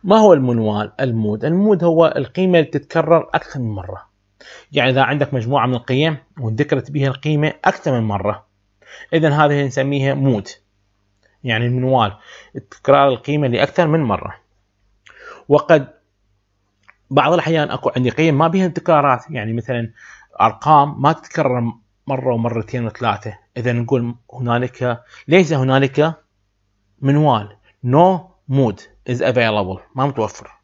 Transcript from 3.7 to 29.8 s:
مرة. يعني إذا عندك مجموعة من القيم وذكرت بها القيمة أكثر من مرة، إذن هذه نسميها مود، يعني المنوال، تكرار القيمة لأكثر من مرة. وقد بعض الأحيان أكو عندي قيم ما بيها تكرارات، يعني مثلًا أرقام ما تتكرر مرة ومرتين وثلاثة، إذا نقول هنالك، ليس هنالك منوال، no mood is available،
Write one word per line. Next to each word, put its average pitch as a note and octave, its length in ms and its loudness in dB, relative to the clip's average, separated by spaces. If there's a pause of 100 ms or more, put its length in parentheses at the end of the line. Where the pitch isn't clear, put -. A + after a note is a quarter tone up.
مرة. F#2 380 -12 (640)
يعني C3 180 0
إذا C3 120 2
عندك C3+ 320 -2
مجموعة B2 320 0
من B2+ 80 0
القيم C3+ 420 -2 (240)
وذكرت C3+ 500 -2
بها C#3 180 -2
القيمة D3+ 460 -2 (100)
أكثر C#3 360 0
من A2 80 -2
مرة، G2+ 380 -4 (680)
إذن D#3 200 2
هذه D3 320 2
نسميها C3+ 500 -2
مود، C3+ 340 0 (960)
يعني A#2 220 -2
المنوال، B2 460 0 (580)
تكرار C#3 380 2
القيمة C#3+ 400 -2
لأكثر C#3 380 0
من D#3+ 140 0
مرة. A2 340 -4 (1120)
وقد C#3 400 4 (1200)
بعض C#3 220 2
الأحيان D#3+ 380 -2
أكو - 260 -4
عندي B2+ 140 0
قيم D3+ 280 0
ما E3 100 2
بيها F#3 200 0
تكرارات، C#3+ 520 0 (100)
يعني A2+ 220 -6
مثلًا A#2 380 -6 (500)
أرقام C#3 640 2
ما D3+ 100 4
تتكرر B2 600 -4 (340)
مرة C3 280 -4
ومرتين A#2 520 -4
وثلاثة، G#2+ 520 -6 (180)
إذا B2 160 -2
نقول A#2+ 420 -2 (180)
هنالك، B2 680 -4 (260)
ليس E3 240 4
هنالك C3+ 640 0 (840)
منوال، C3+ 560 0 (300)
no E3+ 320 4 (340)
mood B2 280 0 (300)
is B2 80 -4
available، G#2+ 640 0 (140)